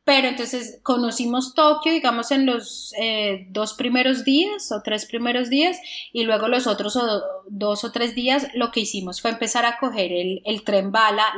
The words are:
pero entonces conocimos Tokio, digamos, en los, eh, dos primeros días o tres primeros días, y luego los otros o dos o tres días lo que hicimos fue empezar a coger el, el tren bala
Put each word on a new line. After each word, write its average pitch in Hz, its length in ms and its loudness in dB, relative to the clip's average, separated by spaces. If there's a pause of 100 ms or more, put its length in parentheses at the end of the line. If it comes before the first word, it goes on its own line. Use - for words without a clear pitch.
pero 269 240 4
entonces 247 560 -6
conocimos 240 720 0
Tokio, 302 380 6
digamos, 277 400 0
en 269 120 4
los, - 560 -2
eh, 208 500 -2
dos 214 240 -4
primeros 254 500 0
días 359 480 2
o 208 100 -6
tres 214 240 -4
primeros 240 420 -2
días, 320 300 2 (340)
y 233 120 -2
luego 220 240 0
los 247 180 2
otros 208 300 -2
o 233 260 0 (260)
dos 208 360 -2
o 226 80 -6
tres 233 240 -2
días 254 380 2
lo 233 180 -2
que 233 80 0
hicimos 190 420 -6
fue 233 80 0
empezar 226 340 -2
a 233 140 0
coger 214 340 -2
el, 180 320 -2
el 208 200 -4
tren 196 260 2
bala 214 360 4 (120)